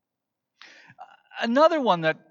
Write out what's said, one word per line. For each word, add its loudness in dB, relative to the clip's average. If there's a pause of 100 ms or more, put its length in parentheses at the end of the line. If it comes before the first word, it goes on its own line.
(1400)
Another 2
one 0
that -2 (120)